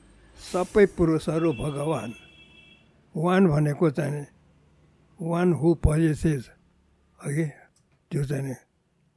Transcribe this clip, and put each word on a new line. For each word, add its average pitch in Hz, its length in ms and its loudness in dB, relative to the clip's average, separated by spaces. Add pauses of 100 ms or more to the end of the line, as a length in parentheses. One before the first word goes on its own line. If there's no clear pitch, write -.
(520)
सबै 190 340 4
पुरुषहरू 160 680 0
भगवान, 135 600 -6 (1040)
वान 180 320 4
भनेको 151 420 2
चाहिँ 143 360 -4 (960)
वान 170 320 0
हु 151 240 2 (100)
possesses, 156 560 0 (840)
अघि 151 200 -4 (680)
त्यो 143 120 -4
चाहिँ 135 300 -6 (640)